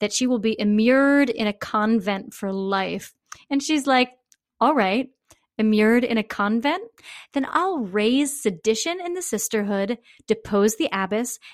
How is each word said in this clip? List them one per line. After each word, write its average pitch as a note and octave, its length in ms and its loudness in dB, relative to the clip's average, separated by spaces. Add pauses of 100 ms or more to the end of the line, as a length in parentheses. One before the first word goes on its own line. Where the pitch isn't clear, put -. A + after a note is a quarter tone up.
that G#3 120 -2
she - 140 -2
will B3 140 0
be A3 180 -2
immured C4 720 4
in A3+ 160 -2
a G#3 60 -2
convent G#3 840 -2
for G3 180 -8
life. F#3+ 640 -4 (340)
And C#4 140 0
she's D4 240 0
like, B3+ 240 4 (500)
"All C4 140 4
right, A3+ 340 0 (480)
immured G#3+ 460 4
in A#3 160 0
a G#3+ 60 -2
convent? A3+ 580 -2 (500)
Then C#4 160 -2
I'll E4+ 300 0
raise A#3 640 0
sedition A3 580 -2
in F4 140 -6
the F4+ 80 -6
sisterhood, G3+ 760 -2 (280)
depose G#3 480 2
the - 160 -2
abbess, G3 480 -4 (160)